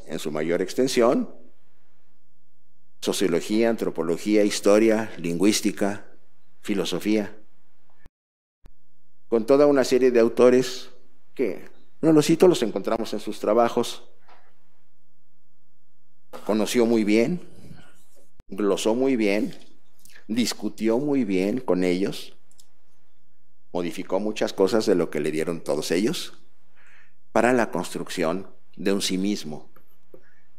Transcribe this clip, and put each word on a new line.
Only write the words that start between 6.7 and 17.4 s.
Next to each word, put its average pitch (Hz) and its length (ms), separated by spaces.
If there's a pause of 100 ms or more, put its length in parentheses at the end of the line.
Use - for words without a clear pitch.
con 113 180
toda 143 200
una 139 180
serie 127 260
de 117 100
autores 123 680 (440)
que, 110 340 (340)
no 160 100
los 151 140
cito, 170 220
los 160 140
encontramos 107 500
en 104 80
sus - 200
trabajos. 117 680 (2250)
Conoció 107 400
muy 113 200
bien, 117 440 (1000)